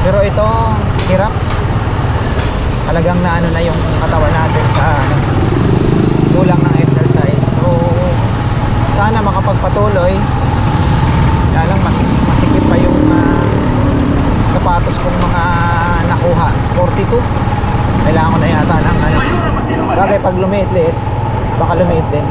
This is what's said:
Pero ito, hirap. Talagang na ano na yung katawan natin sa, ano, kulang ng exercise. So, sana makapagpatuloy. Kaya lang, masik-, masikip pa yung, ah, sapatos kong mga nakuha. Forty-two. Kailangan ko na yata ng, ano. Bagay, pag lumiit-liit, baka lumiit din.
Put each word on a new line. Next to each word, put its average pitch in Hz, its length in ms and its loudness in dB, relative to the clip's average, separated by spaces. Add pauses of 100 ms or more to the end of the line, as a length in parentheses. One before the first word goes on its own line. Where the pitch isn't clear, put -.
Pero 190 160 2
ito, 202 280 0 (600)
hirap. 190 240 0 (1500)
Talagang 175 320 0
na 170 240 0
ano 170 80 0
na 165 80 -2
yung 170 160 -2 (240)
katawan 160 320 0
natin 160 400 0
sa, 139 220 0
ano, 139 240 0 (1120)
kulang - 320 2
ng - 160 2
exercise. - 640 2 (140)
So, - 100 0 (1300)
sana 220 240 2
makapagpatuloy. 196 960 0 (1400)
Kaya - 160 2
lang, - 160 0
masik-, - 440 0
masikip - 400 2
pa - 120 2
yung, - 200 2 (120)
ah, - 320 2 (1120)
sapatos - 420 0
kong 175 240 -2
mga 175 220 0 (640)
nakuha. 170 400 0 (260)
Forty-two. 180 480 0 (840)
Kailangan - 240 0
ko 165 80 2
na - 120 2
yata - 260 0
ng, - 240 0
ano. - 180 2 (720)
Bagay, 196 320 0
pag 185 160 -2
lumiit-liit, 185 560 0 (640)
baka 165 160 0
lumiit 170 400 0
din. 147 160 -2